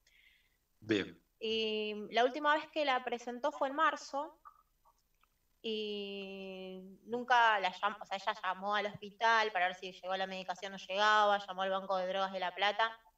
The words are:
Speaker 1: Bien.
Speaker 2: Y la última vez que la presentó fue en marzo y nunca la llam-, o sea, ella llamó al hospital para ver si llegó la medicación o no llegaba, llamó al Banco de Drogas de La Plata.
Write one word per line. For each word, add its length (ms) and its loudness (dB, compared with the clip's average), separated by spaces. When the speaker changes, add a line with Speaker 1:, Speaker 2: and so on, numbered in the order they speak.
Speaker 1:
Bien. 380 0
Speaker 2:
Y 560 -2
la 140 4
última 300 2
vez 160 -2
que 140 0
la 180 2
presentó 500 -4
fue 160 0
en 60 -6
marzo 640 0
y 1160 -8
nunca 540 4
la 140 0
llam-, 280 -2
o 40 -14
sea, 120 -6
ella 240 -2
llamó 340 -2
al 120 2
hospital 640 2
para 160 2
ver 80 -2
si 160 -10
llegó 240 -6
la 120 -2
medicación 460 -8
o 40 -10
no 80 -12
llegaba, 600 4
llamó 180 -6
al 60 0
Banco 280 0
de 100 0
Drogas 240 0
de 80 -4
La 160 -2
Plata. 420 0